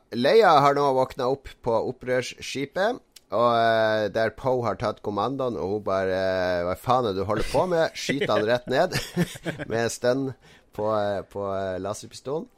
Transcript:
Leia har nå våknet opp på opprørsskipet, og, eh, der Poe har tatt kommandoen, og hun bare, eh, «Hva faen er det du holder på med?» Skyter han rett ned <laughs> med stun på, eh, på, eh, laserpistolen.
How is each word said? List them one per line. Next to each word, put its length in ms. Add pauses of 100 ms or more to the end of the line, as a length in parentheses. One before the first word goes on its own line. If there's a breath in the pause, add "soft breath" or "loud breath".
(120)
Leia 480
har 140
nå 200
våknet 320
opp 240 (100)
på 140 (160)
opprørsskipet, 1120 (340)
og, 240
eh, 500
der 220
Poe 340
har 120
tatt 260
kommandoen, 560
og 160
hun 100
bare, 300
eh, 500
«Hva 140
faen 260
er 80
det 120
du 40
holder 220
på 180
med?» 260
Skyter 360
han 160
rett 220
ned 260 (360)
<laughs> 380
med 220
stun 440 (400 loud breath)
på, 140 (100)
eh, 240
på, 220 (100)
eh, 240
laserpistolen. 800